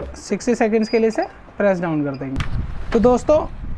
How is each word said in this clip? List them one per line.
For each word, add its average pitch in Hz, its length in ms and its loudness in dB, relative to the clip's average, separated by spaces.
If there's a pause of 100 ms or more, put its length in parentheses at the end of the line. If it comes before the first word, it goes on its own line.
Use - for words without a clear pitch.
(180)
sixty 220 360 -2
seconds 220 340 2
के 233 100 2
लिए 226 100 4
इसे 311 180 -2 (320)
press 196 220 2
down 156 240 0
कर 139 100 -4
देंगे। - 760 -4
तो 233 100 4
दोस्तों, 226 440 4 (340)